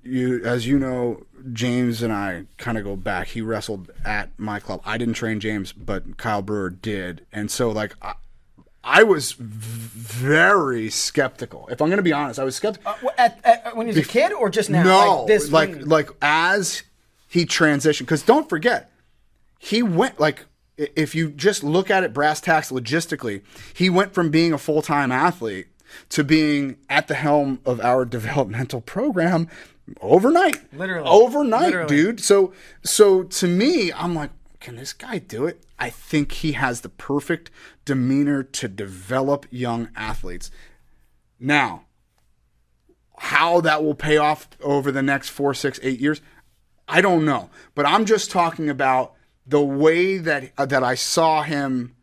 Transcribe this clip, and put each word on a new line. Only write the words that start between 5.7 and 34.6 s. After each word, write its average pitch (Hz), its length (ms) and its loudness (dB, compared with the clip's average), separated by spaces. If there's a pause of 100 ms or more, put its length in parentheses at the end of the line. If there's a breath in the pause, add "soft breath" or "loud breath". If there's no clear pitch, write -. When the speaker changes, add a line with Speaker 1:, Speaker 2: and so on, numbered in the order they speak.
Speaker 1:
but 92 460 -8
Kyle 104 240 -2
Brewer 98 280 -4
did. 92 640 -8
And 107 180 -8
so, 120 200 -2
like, 107 320 -6
I, 95 100 -10 (680)
I 151 200 6
was 165 300 2
v-, 117 160 -14
very 117 1400 0
skeptical. - 800 -4
If 123 100 -8
I'm 151 80 2
gonna 196 140 0
be 170 100 2
honest, 143 260 -4
I 135 60 -4
was 131 120 -4
skeptical. 202 360 -4
Speaker 2:
Uh, - 100 -6
wh-, - 180 -2
at, 240 240 2
at, 233 320 4
when 226 100 -4
he 226 80 -4
was - 40 4
a 147 40 2
Speaker 1:
Bef- - 80 -6
Speaker 2:
kid 320 220 2
or 240 180 0
just - 180 -2
now? 165 140 2
Speaker 1:
No, 190 380 6
Speaker 2:
Like, 113 60 -4
this 190 240 2
Speaker 1:
like, 156 200 4
Speaker 2:
when 147 180 -10
Speaker 1:
like, 156 220 2 (100)
as 170 600 0 (440)
he 170 200 0
transitioned. 147 600 0
'Cause 156 160 -2
don't 302 260 4
forget, 214 420 -2 (680)
he 226 240 -2
went, 208 380 0
like, 151 240 0 (340)
i-, 147 180 -4
if 156 180 -2
you 160 160 -2
just 143 340 0
look 180 260 0
at 190 140 2
it 120 80 -6
brass 147 300 0
tacks 156 280 0
logistically, 127 720 -4 (300 loud breath)
he 180 160 2
went 190 240 2
from 170 180 0
being 165 220 2
a 143 60 -2
full-time 147 520 0
athlete 127 580 -2 (420 loud breath)
to 151 140 0
being 147 520 2 (140)
at 147 180 -6
the 151 60 -4
helm 143 500 0
of 123 160 -2
our 127 240 2
<laughs> - 20 -4
developmental 117 760 -4
program 180 680 -2 (520 loud breath)
overnight. 269 560 4 (160)
Speaker 2:
Literally. 170 340 -6
Speaker 1:
Overnight, 285 600 6
Speaker 2:
Literally. 175 300 0
Speaker 1:
dude. 202 240 2
So, 196 340 4 (280 loud breath)
so 190 420 4
to - 220 -4
me, 196 460 2
I'm 170 220 -4
like, 147 160 -6 (280)
"Can 120 180 -18